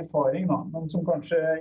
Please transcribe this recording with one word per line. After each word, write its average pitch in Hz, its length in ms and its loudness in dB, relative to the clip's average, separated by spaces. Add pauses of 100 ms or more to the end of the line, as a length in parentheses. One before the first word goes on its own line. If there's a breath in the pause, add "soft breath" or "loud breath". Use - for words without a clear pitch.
erfaring 160 480 0
da, 139 80 4 (160)
men 160 160 -6
som 165 160 -2
kanskje 165 320 0 (240)